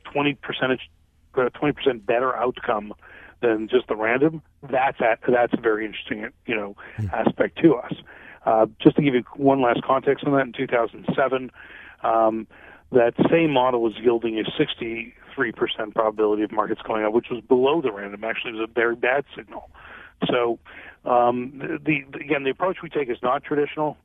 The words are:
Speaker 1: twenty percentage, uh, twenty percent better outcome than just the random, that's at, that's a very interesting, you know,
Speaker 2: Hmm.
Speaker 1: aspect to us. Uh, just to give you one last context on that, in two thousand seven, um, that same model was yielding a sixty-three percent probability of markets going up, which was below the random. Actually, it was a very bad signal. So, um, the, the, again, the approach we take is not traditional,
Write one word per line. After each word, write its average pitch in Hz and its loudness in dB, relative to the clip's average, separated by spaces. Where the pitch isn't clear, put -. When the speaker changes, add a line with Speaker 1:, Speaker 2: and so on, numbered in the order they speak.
Speaker 1:
twenty 143 -2
percentage, - -4
uh, 127 0
twenty 147 0
percent 120 -2
better 120 0
outcome 107 -4
than 110 0
just 123 2
the - -4
random, 131 0
that's 135 -2
at, 113 2
that's 120 2
a 123 0
very 110 0
interesting, 107 -10
you 123 -4
know, 101 -6
Speaker 2:
Hmm. 107 -4
Speaker 1:
aspect - 0
to 156 6
us. - -8
Uh, 113 4
just - 6
to 165 4
give 139 2
you 120 0
one 135 4
last 120 2
context 135 0
on 147 0
that, 135 4
in 123 -8
two 135 -6
thousand 117 -2
seven, 131 0
um, 113 2
that 117 4
same 165 4
model 127 2
was 113 0
yielding 113 2
a 104 0
sixty-three 117 -6
percent 110 -4
probability 107 2
of 104 -2
markets 107 -2
going 110 -2
up, 107 0
which 117 0
was 117 -6
below 135 4
the 127 0
random. 101 -10
Actually, 113 -6
it 110 -8
was 113 -6
a 113 -20
very 117 0
bad 123 0
signal. - -16
So, 120 0
um, 123 2
the, 151 -8
the, 135 -12
again, 143 -4
the 135 -2
approach 180 -4
we 170 -12
take 143 -4
is 120 -6
not 131 -2
traditional, 147 -2